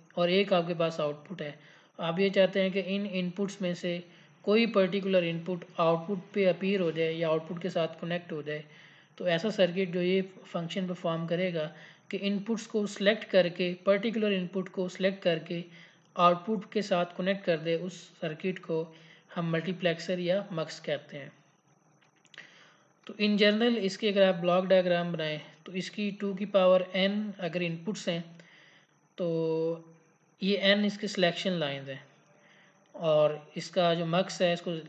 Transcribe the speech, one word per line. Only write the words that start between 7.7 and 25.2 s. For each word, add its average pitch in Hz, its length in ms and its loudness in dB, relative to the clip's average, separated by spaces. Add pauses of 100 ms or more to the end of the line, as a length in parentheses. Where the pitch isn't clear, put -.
कनेक्ट 175 300 -6
हो 151 120 -8
जाए, 151 200 -6 (540)
तो 180 100 -2
ऐसा 170 220 2
circuit 185 420 2
जो 180 100 0
ये 185 200 4 (220)
function 180 440 -6
perform 170 400 -4
करेगा 170 360 -2 (480)
कि 196 60 -4
inputs 202 500 -2
को 208 200 -2
select 202 360 2
करके, 180 500 2 (120)
particular 208 480 2
input 185 360 -4
को 185 200 -4
select 190 340 -2
करके 170 400 0 (520)
output 180 580 2
के 208 80 2
साथ 175 360 0
connect 190 280 -2
कर 165 120 2
दे, 165 180 -2
उस 175 240 -6 (220)
circuit 170 380 -6
को 160 220 -4 (540)
हम 170 160 -2
multiplexer 170 680 -2
या 185 320 -2
mux 160 280 -6
कहते 147 380 -8
हैं। 139 140 -14 (1800)
तो - 140 -14
in 208 160 2
general 220 420 4
इसके 196 300 -2
अगर 196 140 4
आप 185 120 4
ब्लॉक 175 300 2
diagram 180 460 4
बनाएं 156 300 -6 (240)